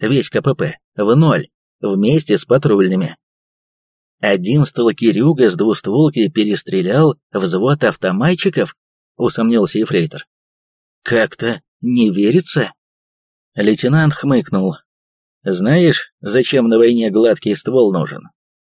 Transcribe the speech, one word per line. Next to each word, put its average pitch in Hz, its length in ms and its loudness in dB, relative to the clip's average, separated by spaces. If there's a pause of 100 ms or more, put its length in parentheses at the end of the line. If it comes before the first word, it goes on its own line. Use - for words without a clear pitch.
весь 120 280 -2
К - 140 -4
П 139 140 0
П, 80 220 -6 (180)
в 104 180 0
ноль, 139 360 2 (300)
вместе 104 560 0
с - 80 -4
патрульными". 95 720 0 (1040)
"Один 104 460 0
сталкерюга 117 840 2
с 90 40 -4
двустволки 110 760 0
перестрелял 104 840 0 (160)
взвод 98 520 -2
автоматчиков?" — 113 880 -2 (420)
усомнился 113 600 0
ефрейтор. 110 480 -4 (800)
"Как-то 117 580 -4 (180)
не 120 300 0
верится". 110 640 0 (840)
Лейтенант 131 600 0
хмыкнул. 113 640 -2 (680)
"Знаешь, 120 760 0
зачем 123 480 0
на 113 100 2
войне 117 320 2
гладкий 107 440 0
ствол 113 380 0
нужен? - 380 -6 (320)